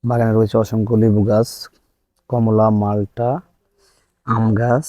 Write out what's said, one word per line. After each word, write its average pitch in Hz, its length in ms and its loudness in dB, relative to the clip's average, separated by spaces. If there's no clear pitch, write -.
বাগানে 120 300 0
রয়েছে 110 300 2
অসংখ্য 110 380 -2
লেবু 107 280 4
গাছ, 113 200 0
কমলা, 110 380 2
মালটা, 104 480 -4
আম 113 180 -2
গাছ 123 300 0